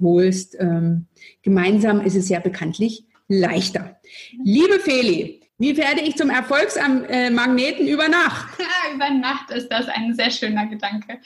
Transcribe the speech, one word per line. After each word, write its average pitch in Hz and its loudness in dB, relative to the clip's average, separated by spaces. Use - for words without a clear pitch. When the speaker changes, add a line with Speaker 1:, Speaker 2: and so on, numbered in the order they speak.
Speaker 1:
holst. 180 2
Ähm, 170 0
gemeinsam 202 2
ist 190 0
es 185 0
ja 175 0
bekanntlich 185 -4
leichter. 185 -2
Liebe 320 4
Feli, 233 0
wie 277 0
werde 302 0
ich 302 -2
zum 294 0
Erfolgsmagneten 254 0
über 294 2
Nacht? 330 0
Speaker 2:
<laughs> - -
Ja, 339 -4
über 277 -2
Nacht 269 -2
ist 240 -8
das 240 -2
ein 226 -4
sehr 226 0
schöner 214 -2
Gedanke. 214 -8